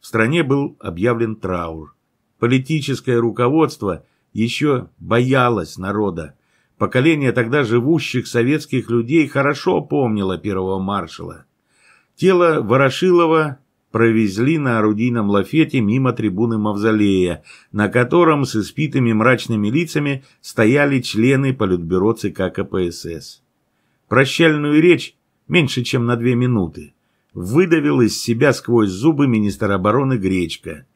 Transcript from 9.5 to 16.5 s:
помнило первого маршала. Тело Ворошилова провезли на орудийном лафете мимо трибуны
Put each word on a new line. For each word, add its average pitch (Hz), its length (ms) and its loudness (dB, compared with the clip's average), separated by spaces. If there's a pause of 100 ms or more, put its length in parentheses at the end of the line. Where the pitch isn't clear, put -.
помнило 107 560 -2
первого 95 420 -4
маршала. 87 640 -8 (720)
Тело 175 440 4
Ворошилова 151 1000 2 (320)
провезли 113 680 2
на 127 220 0
орудийном 107 500 0
лафете 135 500 0
мимо 120 320 2
трибуны 110 460 -2